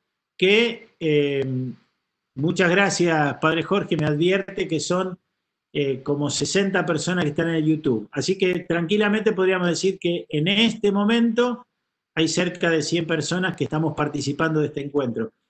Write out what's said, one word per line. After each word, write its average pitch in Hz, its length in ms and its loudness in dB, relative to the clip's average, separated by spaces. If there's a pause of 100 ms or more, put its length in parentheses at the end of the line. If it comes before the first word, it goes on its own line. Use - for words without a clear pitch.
(380)
que, 220 640 2
eh, 143 460 0 (920)
muchas 175 360 2
gracias, 165 640 2
Padre 160 280 0
Jorge, 185 340 -2
me 151 100 0
advierte 180 600 0
que 156 120 -2
son, 180 400 -4 (520)
eh, 139 300 -2
como 143 300 -2
sesenta 190 520 0
personas 170 420 0
que 147 40 0
están 165 200 -2
en 165 60 -2
el 156 100 0
YouTube. 143 460 0
Así 185 280 -2
que 180 220 0
tranquilamente 208 720 0
podríamos 185 340 0
decir 185 320 -2
que 170 300 -4
en 151 180 -2
este 202 440 2
momento 233 760 2 (480)
hay 160 120 2
cerca 175 440 0
de 160 100 2
cien 165 240 -2
personas 170 500 -2
que 147 100 -4
estamos 156 300 -2
participando 147 680 -2
de 143 60 0
este 147 140 -8
encuentro. 123 500 -4 (180)